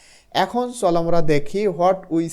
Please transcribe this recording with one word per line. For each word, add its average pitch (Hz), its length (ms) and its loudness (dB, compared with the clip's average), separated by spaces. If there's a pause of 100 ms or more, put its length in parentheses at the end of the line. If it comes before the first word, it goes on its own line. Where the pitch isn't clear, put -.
(300)
এখন 226 500 -2
চলো 170 180 2
আমরা 170 240 4
দেখি 156 460 0
what 180 300 0 (140)
we 165 200 0